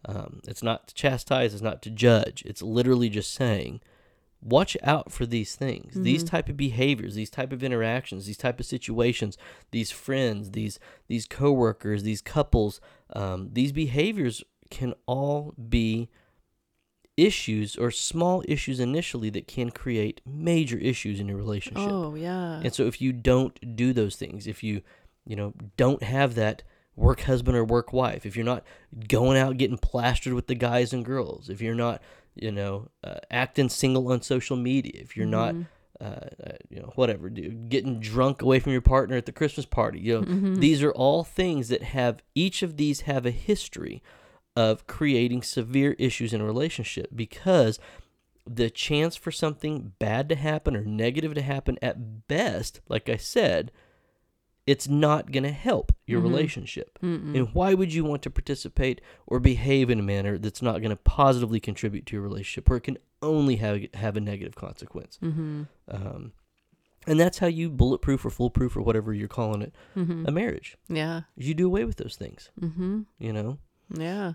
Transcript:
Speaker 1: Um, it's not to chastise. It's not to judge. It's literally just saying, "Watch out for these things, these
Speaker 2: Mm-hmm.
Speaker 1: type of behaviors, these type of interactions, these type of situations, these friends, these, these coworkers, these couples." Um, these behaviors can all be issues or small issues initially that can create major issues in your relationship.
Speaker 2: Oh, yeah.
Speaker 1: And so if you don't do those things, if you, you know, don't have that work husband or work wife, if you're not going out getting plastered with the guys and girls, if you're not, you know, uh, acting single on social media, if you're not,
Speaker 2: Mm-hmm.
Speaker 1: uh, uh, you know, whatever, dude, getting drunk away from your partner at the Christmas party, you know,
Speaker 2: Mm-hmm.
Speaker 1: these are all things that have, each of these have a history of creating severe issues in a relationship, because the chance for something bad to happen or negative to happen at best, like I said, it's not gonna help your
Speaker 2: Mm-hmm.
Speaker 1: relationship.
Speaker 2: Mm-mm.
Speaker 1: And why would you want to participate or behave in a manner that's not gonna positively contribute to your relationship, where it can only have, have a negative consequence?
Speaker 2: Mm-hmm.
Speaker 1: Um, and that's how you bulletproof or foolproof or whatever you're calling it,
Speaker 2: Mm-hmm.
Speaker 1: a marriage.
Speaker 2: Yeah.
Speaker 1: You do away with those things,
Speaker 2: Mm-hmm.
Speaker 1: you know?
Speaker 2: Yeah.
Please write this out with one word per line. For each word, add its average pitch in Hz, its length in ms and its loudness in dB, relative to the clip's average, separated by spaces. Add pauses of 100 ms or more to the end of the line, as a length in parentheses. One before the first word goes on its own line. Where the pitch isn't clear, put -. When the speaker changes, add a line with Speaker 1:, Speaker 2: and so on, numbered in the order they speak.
Speaker 1:
Um, 101 420 -10
it's 107 160 -12
not 113 240 -4
to - 80 -20
chastise. 127 580 0
It's 104 120 -10
not - 180 -4
to 107 80 -12
judge. 113 560 4
It's - 160 -12
literally 120 460 4
just 104 260 -4
saying, 82 460 -2 (600)
"Watch 135 440 2
out 147 260 0
for - 160 -4
these 113 300 -4
things, - 440 -6
these 175 220 2
Speaker 2:
Mm-hmm. 165 140 -6
Speaker 1:
type 165 120 0
of 143 80 -6
behaviors, 127 600 0
these 107 140 -6
type 131 220 -6
of 131 120 -6
interactions, 113 640 -2
these 104 120 -8
type 123 220 -2
of - 60 -6
situations, 117 720 0 (360)
these 113 180 -2
friends, 110 640 -2
these, 107 260 -6 (300)
these 113 180 -4
coworkers, 113 760 2
these 107 180 -2
couples." 117 580 2 (320)
Um, 95 400 -6
these 135 200 2
behaviors 147 720 0 (260)
can 127 240 -4 (120)
all 143 480 -2 (140)
be 113 400 0 (1080)
issues 107 600 2
or 120 140 0
small 175 560 0
issues 139 320 -2
initially 123 520 -2
that 107 180 -8
can 120 220 -4
create 113 560 -4
major 151 500 0
issues 104 420 -2
in 101 100 -4
your 101 100 -4
relationship. 104 520 -4
Speaker 2:
Oh, 165 240 -4
yeah. 170 480 -6
Speaker 1:
And 165 120 -4
so 131 120 0
if - 140 -4
you 131 120 0
don't 127 640 0
do 123 200 2
those 107 220 0
things, 98 300 -12
if 107 160 -12
you, 104 200 -4 (420)
you 110 100 -10
know, 101 200 -6 (240)
don't 135 240 4
have 127 320 0
that 107 280 0 (320)
work - 280 6
husband 127 340 2
or 113 80 2
work 117 280 0
wife, 127 340 0
if 101 100 -8
you're 117 80 -2
not 120 200 -2 (440)
going 131 300 6
out 131 180 2
getting 120 220 0
plastered 123 560 0
with 123 120 -2
the 131 80 -2
guys 120 380 0
and 123 140 -4
girls, 123 420 -6
if 98 140 -8
you're 113 120 -2
not, 120 280 0 (320)
you 107 180 -6
know, 101 360 -4 (140)
uh, 90 120 -10 (160)
acting 127 400 2
single 131 420 2
on 120 80 2
social 127 360 -2
media, 127 400 0
if - 200 -16
you're 113 100 -2
not, 110 280 0
Speaker 2:
Mm-hmm. 170 80 -6 (420)
Speaker 1:
uh, - 460 -12
uh, - 60 -12 (120)
you 98 120 -14
know, - 160 -14
whatever, 104 340 0
dude, 113 400 -10
getting 131 280 0
drunk 123 440 0
away 131 180 6
from 139 120 -2
your 127 100 0
partner 131 340 6
at 120 80 -2
the - 80 -12
Christmas 147 320 -2
party, 107 360 0
you 110 200 2
know, 101 60 0
Speaker 2:
Mm-hmm. 190 300 0
Speaker 1:
these 151 260 6
are 147 100 4
all 147 320 4
things 156 440 -2
that 123 140 -2
have, 123 400 0 (120)
each 185 280 2
of 160 140 -4
these 147 260 0
have 135 220 -2
a 123 60 2
history 113 720 -4 (520)
of 110 320 2
creating 123 560 2
severe 135 560 2
issues 117 340 0
in 110 80 -2
a 107 40 -2
relationship, 123 720 -4
because 117 640 4 (680)
the 117 240 0
chance 156 440 0
for - 160 -8
something 151 680 -4
bad 117 320 0
to 165 40 4
happen 151 400 0
or 104 80 -2
negative 123 520 0
to 147 80 -2
happen 135 400 -2
at 110 440 -6
best, 147 600 -2
like - 220 -2
I 117 80 0
said, 120 520 2 (960)
it's 135 220 2
not 147 420 4
gonna 135 220 0
help - 400 0 (140)
your 123 140 2
Speaker 2:
Mm-hmm. 175 80 2
Speaker 1:
relationship. - 760 -2
Speaker 2:
Mm-mm. 156 340 -2
Speaker 1:
And 123 180 0
why 190 200 6
would 185 180 2
you 165 120 0
want 147 180 -2
to 135 80 -6
participate - 720 -2 (260)
or 127 140 0
behave 127 500 6
in 110 100 4
a - 20 0
manner 101 360 0
that's 104 240 -6
not 113 200 0
gonna 107 140 0
positively 123 640 4
contribute 101 460 -6
to 110 100 -8
your 101 60 -6
relationship, 101 460 0
where 127 100 4
it - 60 -6
can 135 120 -4 (240)
only 147 360 4
have, 104 240 0 (120)
have 104 240 -4
a 107 40 0
negative 101 360 -8
consequence? - 640 -14
Speaker 2:
Mm-hmm. 151 420 -4 (260)
Speaker 1:
Um, 98 420 -10 (720)
and 156 140 6
that's 180 200 4
how 185 60 2
you 165 240 0
bulletproof 131 540 2
or 117 60 -2
foolproof 123 440 0
or - 60 -2
whatever 110 320 0
you're 104 160 -4
calling 107 320 -2
it, - 140 -10 (200)
Speaker 2:
Mm-hmm. 170 320 -4
Speaker 1:
a - 60 0
marriage. - 460 -4 (100)
Speaker 2:
Yeah. 160 340 -4 (140)
Speaker 1:
You 139 160 -4
do 170 140 2
away 196 180 2
with 233 140 -4
those - 180 -10
things, - 420 -14
Speaker 2:
Mm-hmm. 180 440 -4 (160)
Speaker 1:
you 113 160 -6
know? 110 240 -4 (380)
Speaker 2:
Yeah. 175 380 -6